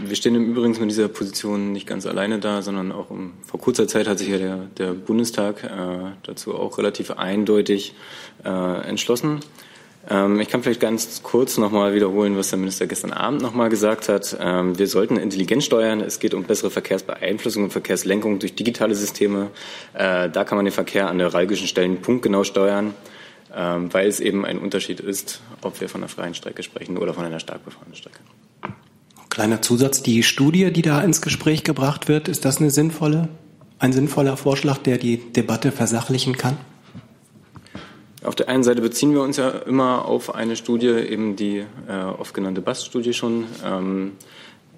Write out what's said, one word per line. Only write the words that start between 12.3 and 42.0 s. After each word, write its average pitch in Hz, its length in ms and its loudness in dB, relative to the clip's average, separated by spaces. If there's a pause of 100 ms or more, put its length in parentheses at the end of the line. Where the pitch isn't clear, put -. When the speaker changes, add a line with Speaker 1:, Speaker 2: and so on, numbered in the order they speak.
Speaker 1:
was 95 140 0
der 95 80 -2
Minister 95 280 -2
gestern - 260 -6
Abend 120 300 -2
noch 117 120 -4
mal 120 140 2
gesagt 107 400 2
hat. 98 320 0
Ähm, 90 380 0
wir 98 80 4
sollten 101 300 2
intelligent 98 480 0
steuern. 110 360 2
Es - 180 -4
geht 101 160 0
um 90 100 -2
bessere 101 260 0
Verkehrsbeeinflussung 101 920 -2
und 95 60 -2
Verkehrslenkung 101 680 0
durch 95 160 -6
digitale 110 400 0
Systeme. 101 560 0 (420)
Äh, 92 380 0
da 98 140 0
kann 107 120 -2
man 101 80 2
den 98 80 2
Verkehr 98 360 0
an 87 100 0
neuralgischen 90 480 2
Stellen 90 360 0
punktgenau 104 420 2
steuern, 101 500 0 (600)
ähm, 87 380 -2
weil 95 160 4
es 101 120 0
eben 98 260 0
ein 90 120 -4
Unterschied 98 420 -4
ist, - 400 -8 (220)
ob - 180 -8
wir 92 100 -8
von 95 120 -10
einer 90 60 -8
freien 87 260 -8
Strecke - 280 -12
sprechen - 340 -10
oder 90 160 -2
von 85 120 -6
einer 82 160 -6
stark - 240 -12
befahrenen - 300 -20
Strecke. - 240 -20 (1120)
Speaker 2:
Kleiner 110 320 2
Zusatz, 131 400 4
die 117 200 4
Studie, 170 480 4
die 165 120 2
da 147 180 4
ins 175 200 4
Gespräch 151 440 0
gebracht 139 440 0
wird, 151 200 4
ist - 160 -2
das 135 140 2
eine 151 120 4
sinnvolle, 156 600 2 (500)
ein 127 120 4
sinnvoller 135 440 2
Vorschlag, 139 420 2
der 123 180 2
die 117 360 0
Debatte 117 400 2
versachlichen 123 640 0
kann? 139 200 0 (1700)
Speaker 1:
Auf - 140 -6
der - 120 -2
einen 131 140 2
Seite 120 180 4
beziehen 117 320 2
wir 143 100 4
uns 139 140 -2
ja 131 140 0
immer 127 560 2
auf 120 300 -2
eine 113 180 -2
Studie, 120 320 0
eben 110 480 0
die, 101 300 -2 (240)
äh, 95 160 -4 (120)